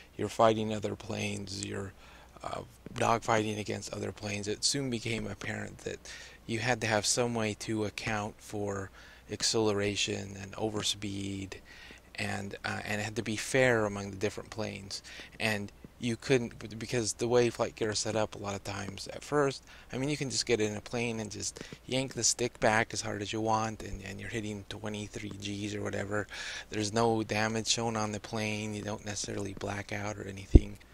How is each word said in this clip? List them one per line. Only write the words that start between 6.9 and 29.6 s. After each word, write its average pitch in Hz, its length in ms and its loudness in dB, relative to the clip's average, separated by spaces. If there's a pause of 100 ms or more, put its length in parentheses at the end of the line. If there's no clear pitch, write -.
some 120 300 2
way 107 260 2
to 107 260 0
account 104 520 -2
for 101 520 -4 (420)
acceleration 101 1080 2
and 98 120 -10
overspeed, 98 1000 -2 (600)
and, 101 400 -4 (100)
uh, 104 200 -4
and 104 160 -2
it 104 40 -2
had 110 120 -6
to 117 60 0
be 107 140 -2
fair 120 500 6
among 101 260 -2
the 95 60 -8
different 101 320 -2
planes. 101 520 -6 (380)
And 104 320 0 (260)
you 117 180 0
couldn't, 113 600 0
because 113 360 0
the 120 140 0
way 120 200 8
Flight 113 280 0
Gear 107 160 0
is 107 80 0
set 107 140 0
up 107 200 2
a 101 40 -10
lot 101 160 -4
of 98 80 -6
times 98 460 -6
at - 160 -10
first, 143 380 2 (280)
I 117 60 -6
mean, 135 140 0
you 147 80 0
can 143 100 -2
just 110 160 0
get 113 160 4
in 107 160 2
a 104 60 -4
plane 117 360 -2
and 104 120 -4
just 101 320 -6 (240)
yank 131 260 0
the 120 100 -2
stick - 380 2
back 113 320 6
as 107 80 -4
hard 104 220 -4
as 101 100 -4
you 110 80 -2
want, 110 420 2
and, 98 220 -8
and 98 160 -8
you're 101 80 -8
hitting 104 400 -4
twenty-three 104 640 -6
Gs 101 440 -4
or 104 80 -4
whatever. 101 440 0 (420)
There's 104 240 0
no 113 300 4
damage 110 460 0
shown 117 280 2
on 107 160 0
the 104 80 -4
plane. 107 540 -2
You 104 80 -4
don't 104 240 -6
necessarily 101 480 -4
black 101 360 -4